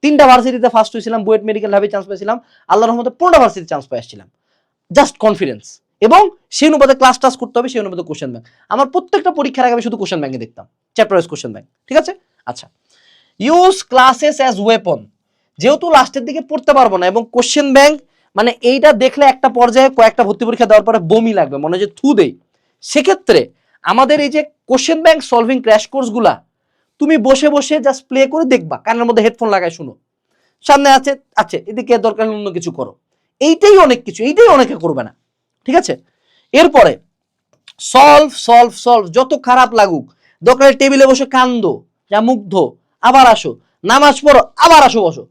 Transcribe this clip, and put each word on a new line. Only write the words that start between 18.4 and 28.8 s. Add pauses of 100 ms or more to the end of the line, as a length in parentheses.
এইটা (140)
দেখলে (100)
একটা
পর্যায়ে
কয়েকটা
ভর্তি
পরীক্ষা
দেওয়ার
পরে (120)
বমি
লাগবে,
মনে
হয়
যে
থু (120)
দেই, (600)
সেক্ষেত্রে (500)
আমাদের
এই
যে (280)
কোশ্চেন
ব্যাংক (120)
সলভিং
ক্র্যাশ (100)
কোর্সগুলা (680)
তুমি (120)
বসে
বসে (100)
just
প্লে (120)
করে
দেখবা, (100)